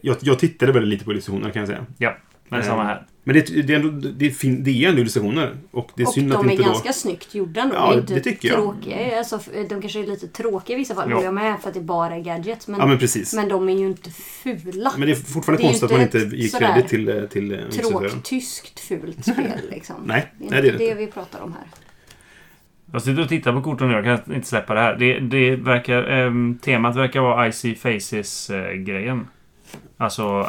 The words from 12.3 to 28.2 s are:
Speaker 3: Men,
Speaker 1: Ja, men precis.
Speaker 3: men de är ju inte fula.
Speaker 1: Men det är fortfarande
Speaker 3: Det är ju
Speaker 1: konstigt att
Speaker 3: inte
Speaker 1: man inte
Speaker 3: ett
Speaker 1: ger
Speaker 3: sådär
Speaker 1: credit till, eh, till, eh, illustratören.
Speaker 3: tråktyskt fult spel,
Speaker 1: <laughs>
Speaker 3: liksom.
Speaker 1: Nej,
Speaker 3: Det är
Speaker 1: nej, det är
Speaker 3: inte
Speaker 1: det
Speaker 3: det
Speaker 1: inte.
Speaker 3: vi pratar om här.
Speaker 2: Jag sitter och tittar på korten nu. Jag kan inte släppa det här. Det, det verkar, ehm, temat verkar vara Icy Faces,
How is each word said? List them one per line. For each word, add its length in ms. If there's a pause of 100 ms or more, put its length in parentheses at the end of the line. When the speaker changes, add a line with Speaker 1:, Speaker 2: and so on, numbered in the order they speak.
Speaker 3:
Men, 120
Speaker 1:
Ja, 60
men 120
precis. 360
Speaker 3:
men 160
de 200
är 40
ju 140
inte 240
fula. 840
Speaker 1:
Men 100
det 40
är 40
fortfarande 480
Speaker 3:
Det 40
är 60
ju 60
Speaker 1:
konstigt 40 (140)
att 40
Speaker 3:
inte 160
Speaker 1:
man 60
inte 140
Speaker 3:
ett 60
Speaker 1:
ger 60
Speaker 3:
sådär 240
Speaker 1:
credit 160
till, 200
eh, 140
till, 280
eh, 80
illustratören. 500
Speaker 3:
tråktyskt 680
fult 460
spel, 200 (140)
Speaker 1:
<laughs> 120
Speaker 3:
liksom. 240 (100)
Speaker 1:
Nej, 220 (120)
Speaker 3:
Det 60
är 60
Speaker 1:
nej, 100
det 60
är 40
Speaker 3:
inte 120
Speaker 1:
det 20
Speaker 3:
det 60
Speaker 1:
inte. 140
Speaker 3:
vi 20
pratar 340
om 120
här. 100 (1300)
Speaker 2:
Jag 80
sitter 200
och 80
tittar 240
på 80
korten 260
nu. 60
Jag 100 (220)
kan 100
inte 120
släppa 260
det 60
här. 160
Det, 240
det 360
verkar, 480
ehm, 580
temat 340
verkar 260
vara 260
Icy 280
Faces, 760